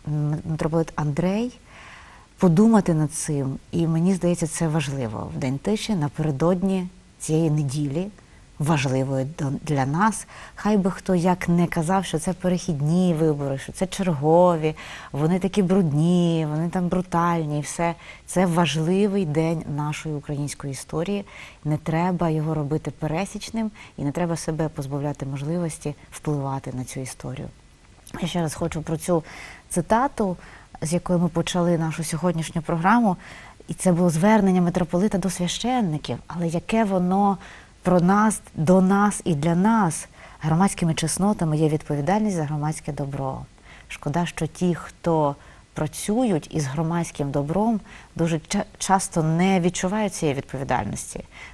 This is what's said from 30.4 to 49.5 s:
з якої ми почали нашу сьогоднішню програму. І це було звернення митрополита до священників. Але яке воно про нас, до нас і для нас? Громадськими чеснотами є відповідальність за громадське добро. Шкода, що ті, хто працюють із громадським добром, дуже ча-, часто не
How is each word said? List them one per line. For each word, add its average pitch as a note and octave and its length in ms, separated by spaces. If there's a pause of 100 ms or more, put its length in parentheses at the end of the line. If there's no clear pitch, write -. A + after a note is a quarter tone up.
з D#3+ 120
якої F3+ 260
ми F3 80
почали E3+ 500
нашу D#3+ 260
сьогоднішню E3 580
програму. F#3 560 (500)
І - 60
це - 180
було F3 180
звернення F#3+ 520
митрополита F3 560
до F#3 120
священників. F3 880 (100)
Але E3+ 200
яке F3 360
воно F#3+ 540 (460)
про F3+ 180
нас, G3+ 400 (140)
до F3+ 260
нас G3 440
і F3 100
для E3 200
нас? G3 520 (340)
Громадськими E3 520
чеснотами E3 640
є D#3 120
відповідальність E3 640
за D#3+ 80
громадське D3+ 480
добро. C3+ 500 (460)
Шкода, E3 380
що D#3+ 220
ті, F3 280
хто D#3 600 (380)
працюють G3 840
із D#3 100
громадським D#3+ 640
добром, F3+ 480 (360)
дуже E3 240
ча-, G3+ 260 (120)
часто F#3 460
не F3 360